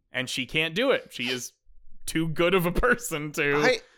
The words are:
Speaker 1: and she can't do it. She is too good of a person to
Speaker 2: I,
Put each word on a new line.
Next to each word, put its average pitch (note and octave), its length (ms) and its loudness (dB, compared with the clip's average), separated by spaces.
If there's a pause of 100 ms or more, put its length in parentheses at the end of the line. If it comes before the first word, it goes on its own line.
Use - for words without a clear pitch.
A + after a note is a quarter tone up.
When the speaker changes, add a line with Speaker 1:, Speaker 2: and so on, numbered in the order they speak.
(120)
Speaker 1:
and B2+ 160 -4
she C3+ 160 -4
can't D#3+ 300 -2
do B3+ 160 2
it. - 240 0
She B2 160 -4
is B2+ 220 -6 (520)
too E3 240 -2
good E3+ 260 2
of F3+ 120 4
a F3 60 0
person F3 580 0
to C#3+ 320 2
Speaker 2:
I, B3+ 160 4 (200)